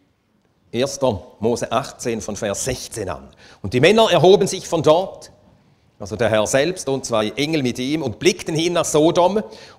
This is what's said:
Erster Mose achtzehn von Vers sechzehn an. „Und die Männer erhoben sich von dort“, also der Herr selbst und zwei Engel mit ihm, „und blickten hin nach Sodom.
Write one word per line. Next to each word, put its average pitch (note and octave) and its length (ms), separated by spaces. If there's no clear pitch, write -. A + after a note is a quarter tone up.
Erster B2+ 500
Mose A#2 320
achtzehn A#2 500
von G#2+ 140
Vers G2+ 280
sechzehn A2+ 460
an. C2+ 200
„Und G2 120
die B2 60
Männer G3+ 320
erhoben F3+ 360
sich F#3 200
von D#3+ 160
dort“, E3+ 480
also G#2+ 160
der A2 140
Herr G#2+ 160
selbst C#3 420
und C3+ 180
zwei G#2+ 260
Engel D3 320
mit B2 160
ihm, D3 240
„und A#2 160
blickten F3+ 360
hin E3+ 180
nach D#3+ 120
Sodom. F3 560